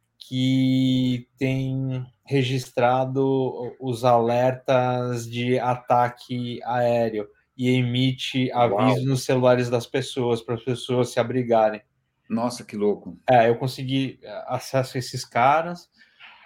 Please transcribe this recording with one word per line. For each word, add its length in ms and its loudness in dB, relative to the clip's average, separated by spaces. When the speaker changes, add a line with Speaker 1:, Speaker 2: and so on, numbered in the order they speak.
Speaker 1:
que 1120 0
tem 680 -4
registrado 1600 0
os 240 -4
alertas 1200 2
de 300 0
ataque 1080 -2
aéreo 640 0
e 140 0
emite 840 0
Speaker 2:
Uau. 240 4
Speaker 1:
avisos 260 2
nos 200 -2
celulares 440 4
das 180 -2
pessoas, 540 -2
para 140 -6
as 80 -6
pessoas 480 -2
se 100 -2
abrigarem. 600 2
Speaker 2:
Nossa, 340 -4
que 140 -14
louco. 420 -2
Speaker 1:
É, 200 6
eu 80 2
consegui, 640 -4
é, 240 -14
acesso 500 -4
a 40 -2
esses 240 -10
caras. 640 0